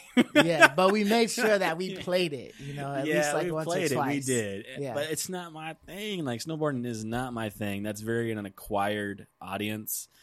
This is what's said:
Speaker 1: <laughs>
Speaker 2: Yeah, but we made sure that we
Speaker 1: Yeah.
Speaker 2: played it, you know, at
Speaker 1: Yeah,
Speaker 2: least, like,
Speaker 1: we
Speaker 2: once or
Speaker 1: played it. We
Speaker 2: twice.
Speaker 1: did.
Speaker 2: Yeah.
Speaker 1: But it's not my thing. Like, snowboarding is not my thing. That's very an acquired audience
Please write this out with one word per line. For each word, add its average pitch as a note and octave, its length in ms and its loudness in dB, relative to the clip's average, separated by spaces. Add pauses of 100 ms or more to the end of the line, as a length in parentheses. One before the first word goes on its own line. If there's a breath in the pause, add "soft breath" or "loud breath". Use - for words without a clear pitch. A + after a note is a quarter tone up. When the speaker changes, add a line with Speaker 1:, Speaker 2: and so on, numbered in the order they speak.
(160)
Speaker 1:
<laughs> - 200 4
Speaker 2:
Yeah, D4 380 8
but F#3 180 6
we G#3+ 120 4
made A3+ 260 4
sure G#3+ 280 4
that E3 180 0
we F#3+ 180 -4
Speaker 1:
Yeah. D#3+ 80 -8
Speaker 2:
played F3+ 300 2
it, A#2+ 280 -10
you C#3 140 -10
know, C#3 200 -6
at C#3 120 -2
Speaker 1:
Yeah, D3+ 100 2
Speaker 2:
least, D3 180 2
like, D#3 120 0
Speaker 1:
we F3 60 -2
Speaker 2:
once D#3 140 -2
or E3+ 60 -2
Speaker 1:
played F#3 140 2
it. C#3+ 40 2
We C3 60 2
Speaker 2:
twice. C#3 300 0
Speaker 1:
did. G#2+ 400 0 (120)
Speaker 2:
Yeah. C3+ 160 -6
Speaker 1:
But D3+ 160 -2
it's - 180 -4
not F3+ 240 -8
my D#3 220 -10 (120)
thing. G#3 380 -6
Like, A#2 160 -4
snowboarding D3+ 460 -2
is A2 180 -6
not A#2+ 300 -4
my A2 160 -4
thing. G2+ 320 -4
That's G#2 180 -4
very A#2 320 -2
an G#2 140 -6
acquired G2+ 800 -2 (140)
audience G#2 680 -6 (140 soft breath)